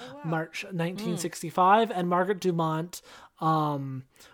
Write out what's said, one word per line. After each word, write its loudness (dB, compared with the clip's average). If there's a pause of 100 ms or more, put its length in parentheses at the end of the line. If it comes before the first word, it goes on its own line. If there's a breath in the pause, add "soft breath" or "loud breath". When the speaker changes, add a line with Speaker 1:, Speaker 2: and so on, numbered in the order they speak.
Speaker 1:
Oh, -16
wow. -16
Speaker 2:
March -4
Speaker 3:
Mm. -12
Speaker 2:
nineteen -2
sixty-five, 4
and -2
Margaret 2
Dumont, -2 (360 loud breath)
um, 0 (280 loud breath)